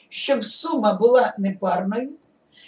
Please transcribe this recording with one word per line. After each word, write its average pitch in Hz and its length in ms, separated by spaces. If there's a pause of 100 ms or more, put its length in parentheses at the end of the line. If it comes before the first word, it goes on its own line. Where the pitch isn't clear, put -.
Щоб 262 340
сума 247 500
була 233 440
непарною, 196 720 (580)